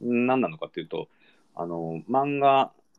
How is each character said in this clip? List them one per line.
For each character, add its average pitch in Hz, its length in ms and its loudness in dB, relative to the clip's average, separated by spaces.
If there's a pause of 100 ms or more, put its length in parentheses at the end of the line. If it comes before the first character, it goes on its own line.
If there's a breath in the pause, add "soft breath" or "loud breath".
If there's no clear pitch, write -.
何 123 400 2
な 95 80 0
の 80 100 -12
か 78 80 -10
っ - 40 -16
て 82 100 -10
い 80 40 -8
う - 20 -14
と、 82 220 -8 (460)
あ 85 120 -6
の、 85 440 -6
漫 143 280 0
画、 139 340 4 (260)